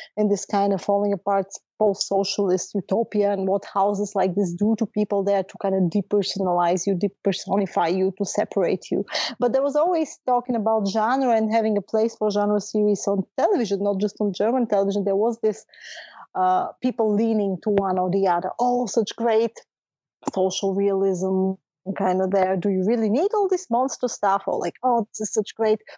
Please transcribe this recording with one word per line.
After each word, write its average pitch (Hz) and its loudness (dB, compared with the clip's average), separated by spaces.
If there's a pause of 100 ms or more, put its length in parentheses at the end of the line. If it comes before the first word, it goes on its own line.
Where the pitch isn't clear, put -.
(180)
in 208 2
this 190 0
kind 202 0
of 185 -2
falling 202 0
apart 196 -2 (340)
post-socialist 196 0
utopia, 208 0
and 196 -2
what 196 0
houses 202 0
like 185 0
this 185 0
do 208 2
to 220 0
people 202 -2
there 196 2
to - -12
kind 190 0
of 190 4
depersonalize 180 0
you, 196 0
depersonify 190 -2
you, 190 0
to 202 -2
separate 175 -2
you. - -2 (340)
But 233 0
there 269 0
was 285 0
always 320 0
talking 247 0
about 214 2
genre 233 2
and 220 2
having 220 2
a 196 -2
place 220 -2
for 214 0
genre 208 0
series 208 0
on 196 0 (140)
television, 247 0
not 202 0
just 202 -2
on 208 0
German 233 0
television. 196 0
There 196 0
was 220 0
this, 214 -2 (680)
uh, 185 0 (140)
people 226 0
leaning 208 0
to 220 -2
one 196 2
or 185 0
the 196 2
other. 175 0
"Oh, 247 2
such 214 -2
great 226 2 (800)
social 190 0
realism 190 0 (440)
kind 185 0
of 190 0
there. 190 2
Do 185 0
you 185 0
really 220 0
need 302 0
all 403 0
this 370 -2
monster 254 -2
stuff?" 196 -2
Or - -2
like, 175 -6
"Oh, 233 0
this - -12
is 214 -6
such - -4
great 214 0 (180)